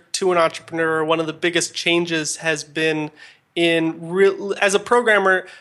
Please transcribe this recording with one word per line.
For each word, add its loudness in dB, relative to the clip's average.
to 0
an 2
entrepreneur, 0
one 0
of -2
the -4
biggest -2
changes -2
has -4
been -4
in 0
real, 0
as 0
a 2
programmer, 2